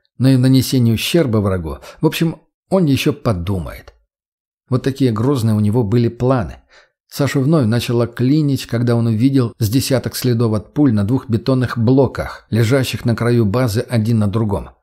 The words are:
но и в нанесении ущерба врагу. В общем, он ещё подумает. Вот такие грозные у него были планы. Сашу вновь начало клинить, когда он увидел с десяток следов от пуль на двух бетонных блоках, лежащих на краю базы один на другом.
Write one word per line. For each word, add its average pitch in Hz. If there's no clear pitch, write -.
но 127
и 135
в 127
нанесении 127
ущерба 113
врагу. 95
В 156
общем, 160
он 190
ещё 139
подумает. 87
Вот 127
такие 131
грозные 110
у 107
него 107
были 117
планы. 120
Сашу 143
вновь 139
начало 117
клинить, 139
когда 120
он 117
увидел 120
с 110
десяток 123
следов 120
от 104
пуль 147
на 104
двух 127
бетонных 127
блоках, 120
лежащих 120
на 117
краю 117
базы 113
один 113
на 104
другом. 101